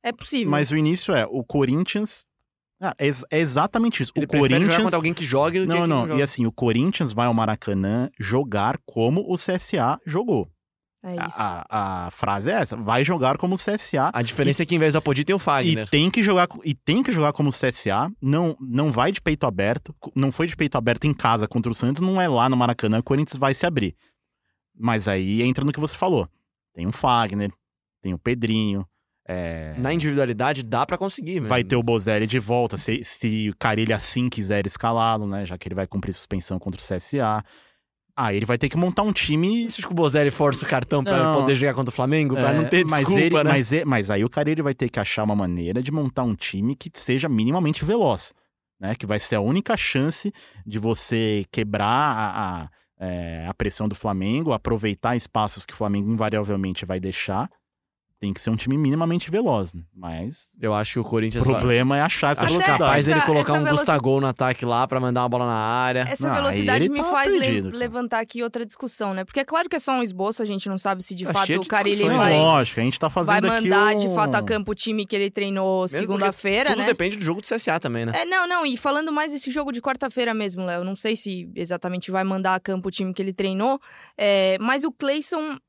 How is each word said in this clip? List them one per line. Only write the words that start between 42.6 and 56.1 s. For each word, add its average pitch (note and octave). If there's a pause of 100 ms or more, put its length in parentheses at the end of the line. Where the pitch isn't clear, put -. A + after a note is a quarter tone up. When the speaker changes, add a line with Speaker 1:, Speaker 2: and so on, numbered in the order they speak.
Speaker 3:
ter F3
Speaker 2:
mas D3+
Speaker 3:
desculpa, D3
Speaker 2:
ele, E3+
Speaker 3:
né? D3+
Speaker 2:
mas C#3
e-, D#3+
mas A2+
aí G#2
o A#2+
Carille D3+
vai C#3+
ter B2
que -
achar G#2+
uma G#2
maneira F2+
de C3
montar C#3+
um A2+
time A2
que -
seja C3+
minimamente D3
veloz, E3+ (440)
né? F#2+
Que -
vai G#2
ser -
a G#2
única F3
chance D#3+ (320)
de G#2
você A2
quebrar G#2
a, G#2+
a, D#2 (300)
é, E2+
a F#2+
pressão G#2+
do G2+
Flamengo, A2
aproveitar A2+
espaços G#2+
que -
o -
Flamengo G2+